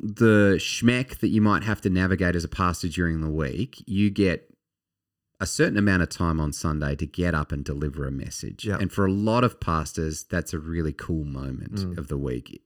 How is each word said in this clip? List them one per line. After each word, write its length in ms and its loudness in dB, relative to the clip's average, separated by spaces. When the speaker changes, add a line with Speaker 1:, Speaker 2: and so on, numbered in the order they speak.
Speaker 1:
the 560 6
schmeck 600 0
that 100 0
you 120 2
might 220 4
have 200 -2
to 80 0
navigate 440 2
as 80 0
a 60 -4
pastor 400 -2
during 320 0
the 100 -2
week, 560 -4
you 240 2
get 400 0
a 60 -2
certain 300 2
amount 260 4
of 60 0
time 320 0
on 120 -2
Sunday 440 -2
to 100 -4
get 280 -2
up 180 -2
and 120 -6
deliver 420 -4
a 40 -4
message. 560 -8
Speaker 2:
Yep. 140 -2
Speaker 1:
And 120 -2
for 120 2
a 80 4
lot 320 2
of 160 0
pastors, 640 -2
that's 300 -4
a 40 -4
really 340 -2
cool 320 -4
moment 500 -8
Speaker 2:
Mm. 240 -6
Speaker 1:
of 100 -8
the 80 -4
week 500 -6